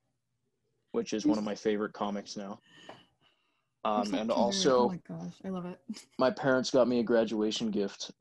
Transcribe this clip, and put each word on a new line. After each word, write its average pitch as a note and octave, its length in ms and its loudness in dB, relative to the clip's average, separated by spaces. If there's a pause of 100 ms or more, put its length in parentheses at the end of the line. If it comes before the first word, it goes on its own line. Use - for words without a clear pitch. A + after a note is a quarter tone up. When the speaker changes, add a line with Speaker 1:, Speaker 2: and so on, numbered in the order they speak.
(920)
Speaker 1:
which - 180 -2
is G#3+ 140 -2
one G#2 120 4
of G#2+ 60 -4
Speaker 2:
Who's - 20 -6
Speaker 1:
my G#2 100 -4
favorite G#2 380 -2
comics G2+ 440 -6
now. G#2 220 -12 (280)
Speaker 2:
who's - 80 -18 (880)
Speaker 1:
Um, G#2 280 0
Speaker 2:
that G#2+ 100 -2
Speaker 1:
and A2+ 80 -2
Speaker 2:
kid? - 60 0
Speaker 1:
also, C3 440 4
Speaker 2:
Oh B2 100 6
my F3+ 160 -6
gosh, E3+ 280 -10 (100)
I F#3+ 60 -8
love F3+ 160 -6
it. F3+ 140 -12 (100)
<laughs> - 280 -14
Speaker 1:
my B2+ 140 4
parents C3 400 2
got B2 160 6
me B2 120 2
a A#2 40 2
graduation A2 680 0
gift, G2+ 520 -4